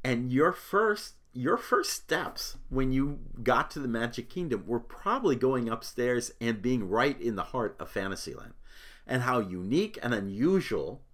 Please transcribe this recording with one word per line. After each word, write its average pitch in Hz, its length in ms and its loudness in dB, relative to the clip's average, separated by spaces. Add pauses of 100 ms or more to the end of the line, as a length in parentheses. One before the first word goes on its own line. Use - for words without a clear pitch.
and 123 280 2
your 156 200 6
first, 208 600 0 (180)
your 127 240 2
first - 360 2
steps - 640 -4 (100)
when 131 240 2
you 143 260 2 (240)
got 123 300 4
to 151 80 -6
the 135 80 -2
Magic 117 400 -2
Kingdom 135 380 -2
were 117 120 0
probably 202 580 0
going 127 320 2
upstairs 120 720 0
and 110 220 0
being 117 260 2
right 123 320 2
in 113 140 0
the 92 100 -2
heart 117 360 -2
of 85 100 -8
Fantasyland, 98 640 -6 (520)
and 127 160 0
how 127 180 2
unique 101 640 -2
and 120 100 -2
unusual 101 920 0 (120)